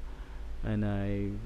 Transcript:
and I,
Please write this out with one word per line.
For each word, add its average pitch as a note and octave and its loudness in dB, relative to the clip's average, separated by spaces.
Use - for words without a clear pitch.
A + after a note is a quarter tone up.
and G#2+ 4
I, G2+ 2